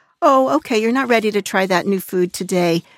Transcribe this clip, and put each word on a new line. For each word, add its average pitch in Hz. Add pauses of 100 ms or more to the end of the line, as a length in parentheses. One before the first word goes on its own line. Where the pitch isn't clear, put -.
(260)
"Oh, 269
okay, 233
you're 226
not 254
ready 220
to 202
try 190
that 180
new 196
food 180
today." 175 (160)